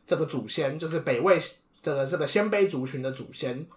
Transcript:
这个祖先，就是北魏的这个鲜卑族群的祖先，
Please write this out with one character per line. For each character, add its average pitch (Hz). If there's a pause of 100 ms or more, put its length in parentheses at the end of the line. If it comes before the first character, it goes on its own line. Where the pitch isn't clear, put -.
这 -
个 156
祖 120
先， 147
就 165
是 160
北 131
魏 175 (460)
的 139
这 165
个 147
鲜 208
卑 202
族 131
群 131
的 131
祖 127
先， 135